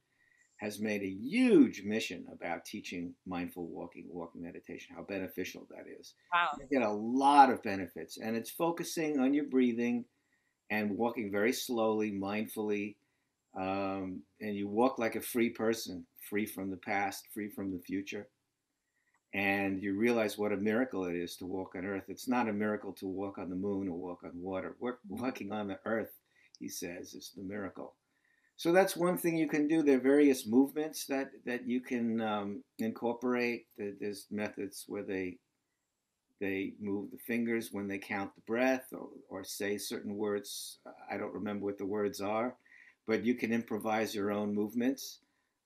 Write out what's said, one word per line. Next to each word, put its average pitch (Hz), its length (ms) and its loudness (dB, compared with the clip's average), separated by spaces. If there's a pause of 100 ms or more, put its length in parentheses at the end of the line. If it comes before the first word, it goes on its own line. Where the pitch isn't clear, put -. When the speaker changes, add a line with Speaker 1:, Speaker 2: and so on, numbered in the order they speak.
(560)
Speaker 1:
has 104 220 -6
made 104 240 -2
a 98 60 -4
huge 147 760 6
mission 101 500 -4
about 85 320 -6
teaching 87 480 -8 (140)
mindful 87 400 -6
walking, 85 420 -12
walking 85 340 -10
meditation, - 520 -14
how 85 80 -12
beneficial 92 680 -6
that - 180 -14
is. - 260 -18 (180)
Speaker 2:
Wow. 175 240 4
Speaker 1:
You 139 100 -14 (120)
get 120 80 4
a 104 60 2
lot 131 580 8
of 104 140 -2
benefits, 95 540 -6
and 113 180 -4
it's 113 140 -4
focusing 165 680 -2
on 131 160 4
your 143 120 2
breathing 120 580 2 (680)
and 104 260 0
walking 113 360 0
very 104 200 4
slowly, 110 600 2
mindfully, 104 840 -2 (640)
um, 95 640 -2 (180)
and 107 140 -4
you 101 140 -2
walk 120 320 2
like 113 160 0
a 107 40 -2
free 117 300 0
person, 110 560 -2 (240)
free - 160 0
from 190 240 -6
the 92 60 -6
past, 98 580 -4
free 107 160 -6
from 98 220 -6
the 90 80 -6
future. 101 480 -6 (1080)
And 98 480 2
you 101 140 0
realize 113 420 4
what 104 140 2
a 101 40 2
miracle 107 500 2
it 87 100 0
is 87 200 -4
to 92 100 -10
walk 92 280 -6
on 90 100 -6
earth. 95 240 -4
It's 92 200 -8
not 123 200 2
a 107 40 -2
miracle 104 420 -2
to - 140 -8
walk 98 300 -6
on 90 120 -8
the 92 60 -6
moon 98 320 -2
or 85 100 -6
walk 90 260 -8
on 85 100 -10
water. 90 440 -6
Wa-, 123 140 -4 (160)
walking 110 440 -6
on 107 160 -4
the 95 180 -8
earth, 107 260 -2 (480)
he - 80 -8
says, - 460 -10
is - 220 -16
the 98 60 -12
miracle. 92 520 -8 (600)
So - 160 0
that's 185 240 6
one 175 200 2
thing 165 200 2
you 160 120 2
can 151 180 4
do. 160 160 4
There 143 140 8
are 127 40 4
various 139 460 6
movements 139 600 2
that, 135 240 -4 (160)
that 123 200 -4
you 123 140 0
can, 117 400 0
um, 104 420 -2 (160)
incorporate. 120 880 0 (120)
There, 101 200 -4
there's 101 320 -6
methods 101 560 -6
where 101 160 -6
they, 95 360 -4 (1000)
they 98 400 -2
move 101 320 -4
the - 80 -14
fingers 117 540 -2
when 101 160 -4
they 98 100 -4
count 98 360 -6
the - 80 -20
breath 127 500 2
or, - 160 -10 (220)
or 95 140 -8
say 101 340 -2
certain 104 380 -6
words. 104 640 -4 (320)
I 107 60 -2
don't 104 160 -4
remember 101 320 -4
what 101 140 -2
the 101 80 -4
words 101 340 0
are, 110 340 0 (520)
but 107 180 4
you 120 100 4
can 117 180 0
improvise 110 640 0
your 101 160 0
own 104 240 0
movements, 117 640 0 (460)